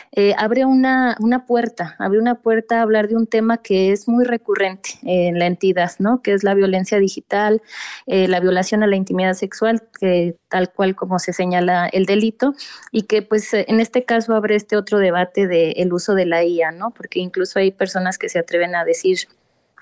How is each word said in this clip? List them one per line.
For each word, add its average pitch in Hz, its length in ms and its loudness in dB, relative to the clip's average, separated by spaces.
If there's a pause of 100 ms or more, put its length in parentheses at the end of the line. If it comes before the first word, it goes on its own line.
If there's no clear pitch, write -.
(160)
eh, 202 220 4
abre 240 260 0
una, 262 560 2
una 247 240 0
puerta, 226 540 -2
abre 196 200 0
una 240 180 2
puerta 226 420 0
a 233 40 2
hablar 214 240 2
de 220 100 -2
un 226 100 2
tema 226 320 0
que 190 340 0
es 202 160 -4
muy 240 160 2
recurrente 202 680 -4 (100)
en 175 360 0
la 175 80 0
entidad, 175 520 0
¿no? 233 240 0
Que 202 100 0
es 196 100 0
la 196 120 2
violencia 190 440 2
digital, 208 640 0 (460)
eh, 190 200 2
la 180 140 0
violación 185 420 2
a 214 40 2
la 196 100 2
intimidad 185 380 -2
sexual, 214 480 -2 (180)
que 175 380 0 (100)
tal 185 240 -2
cual 190 240 -2
como 185 220 -4
se 175 160 -6
señala 180 520 0
el 190 200 0
delito, 220 480 0 (360)
y 214 120 -2
que, 214 180 0
pues, 208 320 -2
en 220 260 0
este 247 280 0
caso 226 280 0
abre 214 220 2
este 208 220 -2
otro 202 220 0
debate 185 460 0
de 170 260 2
el 180 200 -2
uso 180 220 -2
de 190 100 2
la 170 200 2
I 170 180 0
A, 160 80 -2
¿no? 190 220 -8
Porque - 280 -10
incluso 185 380 -4
hay 190 140 2
personas 185 440 -4
que 185 140 -8
se 180 80 -2
atreven 170 360 -2
a 170 120 -4
decir 349 320 0 (640)